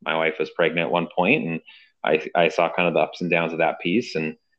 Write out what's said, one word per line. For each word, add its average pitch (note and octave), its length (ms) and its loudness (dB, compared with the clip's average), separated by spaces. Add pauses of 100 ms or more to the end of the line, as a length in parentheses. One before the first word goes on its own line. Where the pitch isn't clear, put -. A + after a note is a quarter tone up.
my D#2+ 140 -2
wife D#2+ 200 0
was D#2 120 -4
pregnant E2 380 0
at A#1 40 -2
one E2+ 240 0
point, G#2 320 2
and E2 140 -6 (420)
I, - 320 0
I E2+ 140 4
saw E2 200 0
kind F2 200 0
of D#2+ 40 -2
the D#2+ 60 2
ups D#2 220 -2
and F2 100 -2
downs E2 220 0
of D#2+ 60 -4
that D#2+ 200 0
piece. G2+ 360 -2
And, D#2 200 -4 (240)